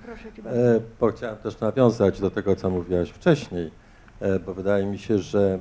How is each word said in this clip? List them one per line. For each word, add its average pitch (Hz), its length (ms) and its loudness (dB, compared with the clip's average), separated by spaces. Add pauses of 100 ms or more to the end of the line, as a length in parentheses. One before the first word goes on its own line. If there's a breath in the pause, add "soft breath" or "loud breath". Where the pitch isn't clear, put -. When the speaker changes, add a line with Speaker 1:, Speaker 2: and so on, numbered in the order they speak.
Speaker 1:
proszę - 320 -16
cię 220 60 -18
bardzo. 117 160 -4
Speaker 2:
e, 117 220 6 (200)
bo 110 120 2
chciałem 113 240 -10
też - 240 -8
nawiązać 107 600 4
do 95 100 0
tego, 98 260 0
co 95 140 -2
mówiłaś 87 400 -2
wcześniej, 90 600 -2 (500 soft breath)
e, 95 180 0
bo 90 160 -8
wydaje 98 320 0
mi 101 120 -6
się, 107 200 0
że, 95 420 0